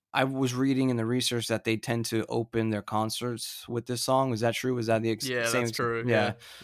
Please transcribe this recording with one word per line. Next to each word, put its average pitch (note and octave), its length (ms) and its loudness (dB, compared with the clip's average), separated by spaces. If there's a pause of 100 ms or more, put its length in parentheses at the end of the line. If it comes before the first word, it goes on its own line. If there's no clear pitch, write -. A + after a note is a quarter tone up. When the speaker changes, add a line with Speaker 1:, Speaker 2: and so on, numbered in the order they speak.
(120)
Speaker 1:
I C3 120 2
was C3 320 0
reading C3 340 2
in A#2+ 80 2
the A2+ 80 0
research B2 420 0
that A2 160 -2
they A2+ 140 2
tend A#2 300 -2
to A2 200 0
open A2+ 440 0
their G#2 100 0
concerts A2 880 -4
with A#2 160 -4
this B2 160 -4
song. C3 320 2
Is G#2+ 60 -2
that A#2 160 2
true? B2+ 240 0
Is A2 80 -2
that A2+ 160 4
the A2+ 80 2
ex-, A2 160 -2
Speaker 2:
Yeah, B2 180 0
Speaker 1:
same A#2+ 160 2
Speaker 2:
that's A#2 80 0
Speaker 1:
ex-, A2+ 80 -6
Speaker 2:
true. A#2 300 0
Speaker 1:
yeah. A2 180 4
Speaker 2:
Yeah, G#2+ 80 0 (300)